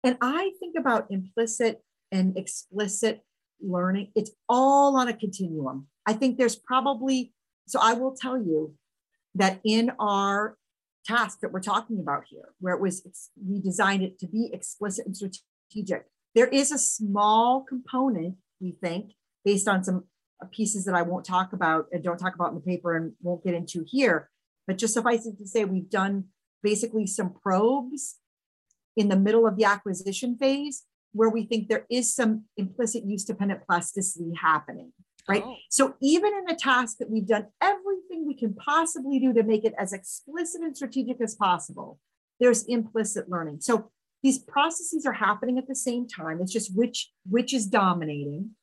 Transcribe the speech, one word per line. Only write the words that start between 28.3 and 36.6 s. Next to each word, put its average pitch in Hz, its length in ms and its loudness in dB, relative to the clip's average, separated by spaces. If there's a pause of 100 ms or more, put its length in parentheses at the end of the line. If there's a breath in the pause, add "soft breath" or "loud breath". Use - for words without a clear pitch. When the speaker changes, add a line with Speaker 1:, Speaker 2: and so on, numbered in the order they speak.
Speaker 1:
in 208 140 4
the 190 60 4
middle 214 320 6
of 190 100 0
the 214 80 4
acquisition 202 720 -2
phase 277 460 0 (300)
where 220 160 4
we 220 160 -2
think 220 220 -2
there - 220 0
is 240 240 0
some 220 300 0 (140)
implicit 226 460 -4
use 196 200 -4
dependent 196 420 -4
plasticity 175 760 -4
happening, 160 520 -2 (360)
right? 202 160 0
Speaker 2:
Oh. 247 120 -14 (140)
Speaker 1:
So 269 320 2
even 349 340 4
in 370 140 -6
a 330 60 0
task 262 440 0